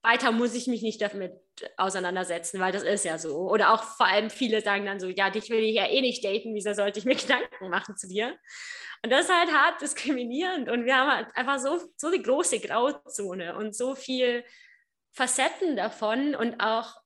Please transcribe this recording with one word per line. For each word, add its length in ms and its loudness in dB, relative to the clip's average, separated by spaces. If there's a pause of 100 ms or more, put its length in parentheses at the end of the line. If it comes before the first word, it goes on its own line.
weiter 280 4
muss 220 2
ich 140 -4
mich 160 -2
nicht 180 -4
damit 320 -4 (420)
auseinandersetzen, 840 -2
weil 120 2
das 120 -4
ist 200 0
ja 140 -2
so. 320 -4
Oder 240 6
auch 100 2
vor 220 0
allem 240 4
viele 320 0
sagen 240 0
dann 140 -4
so, 80 -6
„Ja, 240 0
dich 180 -6
will 80 2
ich 160 2
ja 140 2
eh 140 4
nicht 220 0
daten, 300 -4
wieso 200 -2
sollte 260 0
ich 60 -10
mir 100 4
<laughs> 0 -
Gedanken 540 -2
machen 280 -4
zu 100 -12
dir?“ 300 -4 (680)
Und 80 -4
das 140 6
ist 100 4
halt 160 4
hart 300 4
diskriminierend 880 -2
und 160 0
wir 100 4
haben 160 6
halt 220 0
einfach 240 0
so, 240 -2 (160)
so 140 -2
die 100 0
große 380 2
Grauzone 1000 -4
und 180 -6
so 200 -4
viel 500 -2 (680)
Facetten 640 0
davon 600 -2
und 260 -2
auch 320 0 (120)